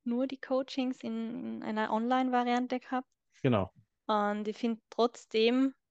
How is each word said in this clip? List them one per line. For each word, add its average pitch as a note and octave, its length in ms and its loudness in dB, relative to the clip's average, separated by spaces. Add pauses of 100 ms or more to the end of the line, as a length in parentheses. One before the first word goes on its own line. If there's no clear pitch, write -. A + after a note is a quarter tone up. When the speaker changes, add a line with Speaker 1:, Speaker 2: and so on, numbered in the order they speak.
Speaker 1:
nur A#3+ 240 0
die C4+ 120 -12
Coachings C4 640 -4
in, A3+ 540 -6
in G#3+ 80 -10
einer G#3+ 280 -2
Online-Variante B3 880 0
gehabt. - 280 -6 (340)
Speaker 2:
Genau. A2 300 2 (340)
Speaker 1:
Und G#3 420 0
ich G#3+ 80 -6
finde A3+ 240 -2 (100)
trotzdem, A#3+ 840 2 (160)